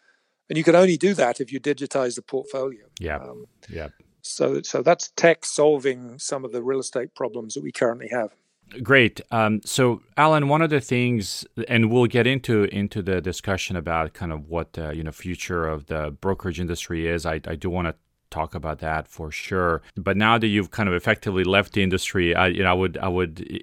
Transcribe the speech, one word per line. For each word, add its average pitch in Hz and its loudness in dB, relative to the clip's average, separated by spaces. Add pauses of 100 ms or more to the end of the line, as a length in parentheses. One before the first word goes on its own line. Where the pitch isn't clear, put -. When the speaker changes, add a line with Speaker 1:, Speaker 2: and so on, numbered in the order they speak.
(480)
Speaker 1:
And 156 -2
you 156 0
can 165 8
only 180 8
do 185 2
that 123 2
if 127 -4
you 135 -8
digitize 139 -2
the 120 -12
portfolio. 131 -6 (120)
Speaker 2:
Yeah. 78 -6
Speaker 1:
Um, 64 -14 (220)
Speaker 2:
Yeah. 80 -10 (320)
Speaker 1:
so, - -2
so 135 -6
that's 165 2
tech - 2
solving 131 0
some 135 -8
of 123 -10
the 120 -6
real 135 -2
estate 127 -6
problems 113 -8
that 143 -8
we 147 -10
currently 120 -2
have. 113 -4 (500)
Speaker 2:
Great. 123 4 (100)
Um, 110 2
so, 123 2 (140)
Alan, 151 4
one 151 4
of 165 2
the 147 2
things, 123 -2 (220)
and 113 4
we'll 120 4
get 117 2
into, 123 2
into 101 -4
the 92 -2
discussion 92 -4
about 80 -2
kind 85 -8
of 76 -10
what, 82 -6
uh, 78 -6
you 78 -6
know, 78 -8
future 85 -4
of 76 -6
the 76 -4 (100)
brokerage 95 -2
industry 85 -4
is. 82 -2
I, 82 -2 (120)
I 85 -6
do 82 -4
wanna 85 -2 (360)
talk 78 -6
about 78 -6
that 78 -4
for 78 -12
sure. 87 -2 (140)
But 95 -2
now 110 4
that 113 0
you've 101 0
kind 104 -2
of 90 2
effectively 95 0
left 98 2
the 101 0
industry, 90 2
I, 90 4
you 92 0
know, 92 4
I 90 4
would, 92 0
I 95 -2
would, 87 -2 (160)